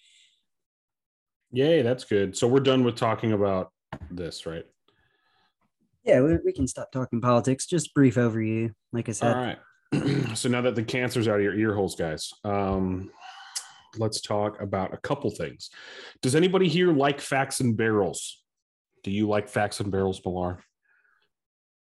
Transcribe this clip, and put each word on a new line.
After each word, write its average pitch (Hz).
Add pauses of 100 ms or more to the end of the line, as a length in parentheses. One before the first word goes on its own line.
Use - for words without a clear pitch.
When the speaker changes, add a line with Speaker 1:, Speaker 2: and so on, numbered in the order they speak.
(1500)
Speaker 1:
Yay, 143
that's 123
good. 98
So 127
we're 135
done 131
with 117
talking 110
about 98 (400)
this, 87
right? 82 (1400)
Speaker 2:
Yeah, 151
we, 160
we 185
can 135
stop -
talking 123
politics. 123
Just -
brief 131
overview, 113 (200)
like 117
I 113
said. 117
Speaker 1:
All 127
right. 113 (340)
<clears throat> 135
So 127
now 123
that 123
the 117
cancer's 117
out 104
of 101
your 101
ear 107
holes, 98
guys, 80 (140)
um, 95 (840)
let's 110
talk 104
about 95
a -
couple -
things. - (500)
Does 131
anybody 185
here 175
like 143
Facts 135
and 117
Barrels? 107 (600)
Do 98
you 104
like 104
Facts 104
and 101
Barrels, 95
Millar? 90 (1300)